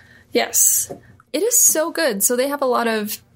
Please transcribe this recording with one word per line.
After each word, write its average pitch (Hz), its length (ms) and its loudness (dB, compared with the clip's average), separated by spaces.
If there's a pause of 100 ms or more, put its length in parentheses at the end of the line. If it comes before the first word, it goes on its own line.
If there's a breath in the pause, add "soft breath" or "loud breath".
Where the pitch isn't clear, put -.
(320 loud breath)
Yes. - 580 0 (420 loud breath)
It 311 100 -2
is 480 180 2
so 320 300 2
good. 254 320 -2
So 247 140 0
they 254 120 0
have 285 140 -4
a 269 40 0
lot 233 220 0
of 214 320 -4 (140)